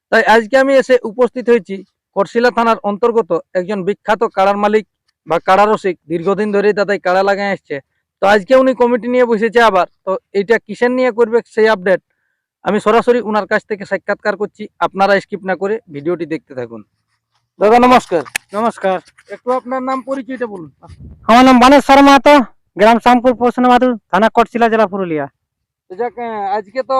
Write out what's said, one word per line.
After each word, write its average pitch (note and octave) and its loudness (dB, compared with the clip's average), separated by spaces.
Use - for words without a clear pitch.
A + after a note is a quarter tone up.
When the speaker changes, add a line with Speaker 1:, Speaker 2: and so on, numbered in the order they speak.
Speaker 1:
তাই A3+ 2
আজকে A3+ 2
আমি C4+ 2
এসে C4 2
উপস্থিত A#3 -4
হয়েছি G3 -2
করশিলা A#3 -2
থানার A#3 0
অন্তর্গত G#3+ -2
একজন F#3 -6
বিখ্যাত G3+ -4
কাড়ার G3 0
মালিক G#3 -2
বা E3 -2
কাড়ারসিক, G3 0
দীর্ঘদিন F3 -4
ধরেই G3+ 0
দাদাই G3 -4
কাড়া F#3 0
লাগায় G3 -2
আসছে। D3 -10
তো - -2
আজকে G#3 2
উনি C4 2
কমিটি A#3+ -2
নিয়ে B3 0
বসেছে A3+ 0
আবার, F#3+ 2
তো F#3+ -4
এইটা G3+ -2
কিসের A#3+ -4
নিয়ে B3+ -2
করবে A3+ 0
সেই A3 0
আপডেট F#3 0
আমি G3+ -2
সরাসরি A#3 2
উনার G#3 -4
কাছ G#3 -4
থেকে G3+ -10
সাক্ষাৎকার G3+ -6
করছি। G3+ -10
আপনারা G3 -2
স্কিপ F#3+ -12
না F#3 -6
করে G3 -6
ভিডিওটি D#3+ -8
দেখতে D3 -10
থাকুন। A#2 -12
দাদা G#3+ 4
নমস্কার। A#3+ 2
Speaker 2:
নমস্কার। G3 -4
Speaker 1:
একটু G3+ -12
আপনার B3+ -6
নাম C4 -6
পরিচয়টা B3 -10
বলুন। F3+ -16
Speaker 2:
আমার A#3+ 6
নাম C4 6
বানেশ্বর C#4 6
মাহাতো, C#4 6
গ্রাম A3 4
শ্যামপুর, B3 2
পোস্ট A#3+ -2
মাহাতো, B3 2
থানা G#3 -2
কটশিলা, A#3 0
জেলা A3 0
পুরুলিয়া। E3+ -6
Speaker 1:
তো F#3 -20
যাক, A3+ -8
আহ, G#3+ -8
আজকে G#3+ -8
তো C4 -6